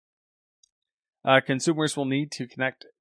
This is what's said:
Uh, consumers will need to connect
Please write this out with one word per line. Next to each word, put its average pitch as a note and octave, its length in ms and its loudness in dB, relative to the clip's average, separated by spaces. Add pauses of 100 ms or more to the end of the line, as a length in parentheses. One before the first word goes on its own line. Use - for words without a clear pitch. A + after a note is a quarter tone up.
(1200)
Uh, C3+ 220 6
consumers D3+ 520 0
will C#3+ 80 -2
need C#3 260 -2
to B2 160 -10
connect - 380 -6 (160)